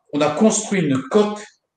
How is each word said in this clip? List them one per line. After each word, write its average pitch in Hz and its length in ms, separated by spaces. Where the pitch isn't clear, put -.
on 190 80
a - 80
construit 208 520
une 135 220
coque, 208 400